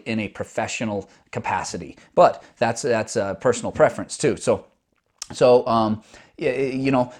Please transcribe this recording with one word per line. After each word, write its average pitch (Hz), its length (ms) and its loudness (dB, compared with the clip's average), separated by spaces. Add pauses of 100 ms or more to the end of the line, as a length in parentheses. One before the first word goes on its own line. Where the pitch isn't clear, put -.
in 113 140 -2
a 101 80 -4
professional 104 840 -6 (220)
capacity. - 680 -6 (160)
But - 280 4 (140)
that's, 113 240 -2
that's 110 360 -2
a 98 220 -2
personal 117 320 0
preference 117 460 0
too. 110 220 0
So, 104 260 -2 (680)
so, 123 340 6
um, 110 360 0 (360)
y-, 160 100 -2
y-, 131 140 -2
you 131 280 -2
know, 123 300 0